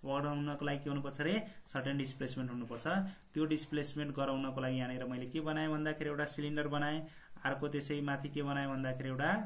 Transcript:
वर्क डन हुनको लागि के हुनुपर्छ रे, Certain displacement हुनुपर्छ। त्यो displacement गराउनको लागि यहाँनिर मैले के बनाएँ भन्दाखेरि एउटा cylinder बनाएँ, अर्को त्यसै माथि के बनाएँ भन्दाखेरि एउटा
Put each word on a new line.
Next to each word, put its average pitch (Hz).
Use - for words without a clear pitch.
वर्क 139
डन 147
हुनको 147
लागि 143
के 143
हुनुपर्छ 139
रे, 160
Certain 139
displacement 131
हुनुपर्छ। 120
त्यो 156
displacement 147
गराउनको 135
लागि 131
यहाँनिर 127
मैले 127
के 151
बनाएँ 156
भन्दाखेरि 151
एउटा 147
cylinder 147
बनाएँ, 147
अर्को 135
त्यसै 143
माथि 143
के 143
बनाएँ 139
भन्दाखेरि 131
एउटा 139